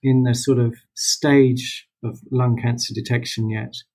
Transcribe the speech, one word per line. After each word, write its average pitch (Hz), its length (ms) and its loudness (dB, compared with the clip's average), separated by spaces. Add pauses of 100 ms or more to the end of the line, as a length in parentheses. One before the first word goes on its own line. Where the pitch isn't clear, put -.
in 131 220 4
the 123 100 2
sort 123 280 2
of 120 160 0 (180)
stage 131 920 2 (160)
of 113 160 -8 (100)
lung 123 260 2
cancer 120 380 -4
detection 113 560 -4
yet. 110 240 -8 (200)